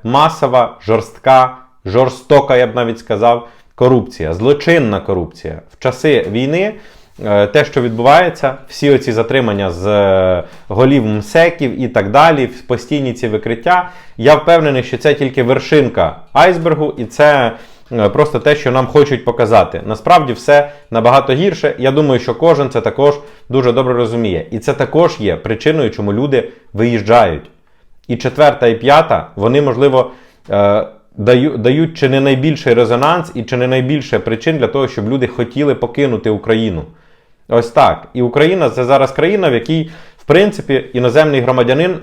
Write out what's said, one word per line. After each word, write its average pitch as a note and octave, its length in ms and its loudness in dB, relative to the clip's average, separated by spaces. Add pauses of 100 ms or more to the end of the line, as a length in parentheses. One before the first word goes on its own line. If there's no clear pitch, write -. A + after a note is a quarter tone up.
масова, B2+ 800 0
жорстка, B2+ 720 0 (280)
жорстока, B2+ 720 0
я B2 100 2
б A2 80 -6
навіть A#2 240 -4
сказав, A#2+ 500 -2 (260)
корупція, A2+ 600 0
злочинна B2+ 680 0
корупція. E2 600 -8 (120)
В - 100 -20
часи B2+ 480 0
війни, D#3 440 -4 (500)
е, G#2 220 2
те, C#3+ 180 0
що C#3 180 -4
відбувається, C3+ 720 2 (140)
всі - 220 0
оці C3+ 220 2
затримання A2 580 -2
з, F2 160 -6
е, F#2+ 580 2 (240)
голів B2 380 2
мсеків B2+ 760 -2
і B2 80 -4
так G2+ 220 -2
далі, C#3 360 4
в-, - 160 -10
постійні C3 500 -6
ці A#2 160 -6
викриття, A#2 640 -2 (260)
я C3 180 6
впевнений, D#3 480 2
що - 160 -8
це D3 160 2
тільки C3+ 280 -2
вершинка B2 760 0 (160)
айсбергу, D#3+ 680 0
і B2 60 -6
це, C3+ 480 2 (400)
е, A2 160 2
просто C3+ 300 0
те, D3 180 2
що C#3+ 140 -4
нам C3 160 0
хочуть C#3+ 380 0
показати. A2 600 0
Насправді C#3 460 2
все C#3+ 380 2 (200)
набагато B2 420 2
гірше. D#3+ 460 -2
Я B2+ 120 0
думаю, C#3 300 2
що A#2 140 -6
кожен D3 360 2
це A#2 100 -4
також C3 340 0 (340)
дуже B2 240 2
добре B2+ 220 0
розуміє. A2+ 560 -2
І A2+ 80 -6
це C#3 160 -4
також D#3 460 0
є F#2+ 160 -2
причиною, A#2+ 540 -2
чому G2+ 220 -6
люди C3 360 -2 (240)
виїжджають. G#2+ 760 0 (580)
І B2 80 -4
четверта, C3+ 500 2
і A#2 80 2
п'ята, B2+ 520 2 (100)
вони, A#2+ 260 0
можливо, C3 480 0 (400)
е, G2+ 360 0 (300)
даю-, B2 420 2
дають D3 400 0
чи C#3 100 0
не C3+ 120 0
найбільший C#3 540 0
резонанс B2+ 600 0
і B2 80 -8
чи A2+ 140 -6
не B2 100 0
найбільше B2+ 520 -2
причин A#2 400 -4
для B2 80 -2
того, C3+ 220 -2
щоб G#2+ 200 -6
люди B2+ 180 -2
хотіли C3 480 -2
покинути A#2+ 560 -4
Україну. G#2+ 520 -2 (680)
Ось A#2 220 0
так. - 440 2
І B2+ 80 -2
Україна — D3 480 0
це B2+ 140 -4
зараз C3+ 280 2
країна, F3+ 380 0
в B2 40 0
якій, D#3 360 -4 (280)
в - 60 -20
принципі, D#3 680 0
іноземний C3 480 2
громадянин B2+ 640 0